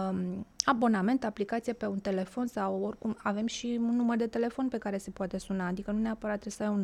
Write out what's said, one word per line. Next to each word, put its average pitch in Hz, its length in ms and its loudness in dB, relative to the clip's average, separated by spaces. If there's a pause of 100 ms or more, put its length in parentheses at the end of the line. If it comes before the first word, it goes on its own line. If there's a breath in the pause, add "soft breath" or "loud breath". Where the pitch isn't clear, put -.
um, 190 360 -2 (200)
abonament, 233 580 4
aplicație 226 500 -2
pe 214 120 -4
un 196 140 -2
telefon 196 480 -2
sau 196 360 -2
oricum, 208 400 -4
avem 214 240 0
și 240 340 -2
un 233 140 2
număr 240 220 4
de 226 100 2
telefon 233 400 0
pe 247 100 -2
care 202 200 -2
se 196 120 -6
poate 190 280 -4
suna, 190 300 -2
adică 190 240 -2
nu 214 80 2
neapărat 220 400 0
trebuie 208 280 -4
să 208 60 2
ai 202 100 2